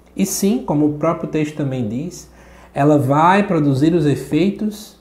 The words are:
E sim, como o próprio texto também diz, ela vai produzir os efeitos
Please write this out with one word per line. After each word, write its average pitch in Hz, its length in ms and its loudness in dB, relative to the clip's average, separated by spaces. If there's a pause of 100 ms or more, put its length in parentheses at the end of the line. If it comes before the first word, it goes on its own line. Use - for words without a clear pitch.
(140)
E 196 100 0
sim, 202 400 0
como 151 220 2
o 147 60 2
próprio 165 360 -2
texto 151 280 -2
também 131 320 -4
diz, 143 420 -10 (420)
ela 147 240 4
vai 156 520 4
produzir 151 460 2
os 156 120 2
efeitos 190 960 -2